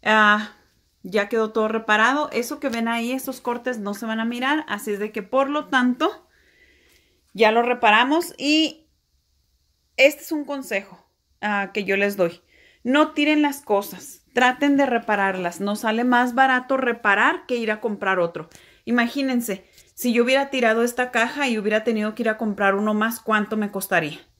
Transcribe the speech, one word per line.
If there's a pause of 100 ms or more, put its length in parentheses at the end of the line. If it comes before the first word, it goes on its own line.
Ah, (480)
ya
quedó
todo
reparado.
Eso
que
ven
ahí,
esos
cortes
no
se
van
a
mirar,
así
es
de
que,
por
lo
tanto, (1040)
ya
lo
reparamos.
Y (1120)
este
es
un
consejo, (380)
ah,
que
yo
les
doy. (420)
No
tiren
las
cosas, (120)
traten
de
repararlas.
Nos
sale
más
barato
reparar
que
ir
a
comprar
otro. (360)
Imagínense, (280)
si
yo
hubiera
tirado
esta
caja
y
hubiera
tenido
que
ir
a
comprar
uno
más,
¿cuánto
me
costaría? (200)